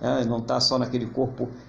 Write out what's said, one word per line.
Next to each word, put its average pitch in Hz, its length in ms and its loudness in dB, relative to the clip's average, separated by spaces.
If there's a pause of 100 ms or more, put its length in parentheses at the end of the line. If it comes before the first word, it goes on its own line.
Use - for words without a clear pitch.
né? 127 240 2
Não 117 160 0
tá 127 180 0
só 127 200 4
naquele 123 260 0
corpo 127 420 -2 (220)